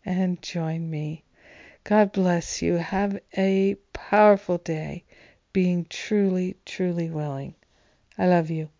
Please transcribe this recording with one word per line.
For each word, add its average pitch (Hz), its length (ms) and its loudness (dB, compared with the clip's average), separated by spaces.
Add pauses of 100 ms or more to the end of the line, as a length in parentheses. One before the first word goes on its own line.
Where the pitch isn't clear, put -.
and 185 380 -2
join 165 480 -6
me. 151 340 -6 (600)
God 208 280 4
bless 180 500 0
you. 170 140 0
Have 196 440 -4 (180)
a 190 380 2 (180)
powerful 208 640 4
day, 156 460 -6 (500)
being 180 360 2
truly, 190 680 -2 (100)
truly 170 460 -2
willing. 147 420 -6 (640)
I 185 100 0
love 175 220 4
you. 156 200 -6 (100)